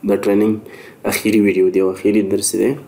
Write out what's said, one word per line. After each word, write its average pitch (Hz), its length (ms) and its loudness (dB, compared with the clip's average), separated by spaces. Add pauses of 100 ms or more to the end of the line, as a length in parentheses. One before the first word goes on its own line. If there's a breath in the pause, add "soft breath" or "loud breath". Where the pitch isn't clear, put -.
د 101 40 0 (120)
ټریننګ 107 300 2 (580 loud breath)
اخیری 107 300 0
ویډیو 92 320 2
دی 95 100 2
او 95 60 2
اخیری 104 420 0
درس 101 180 -2 (120)
دی. 127 100 0 (160)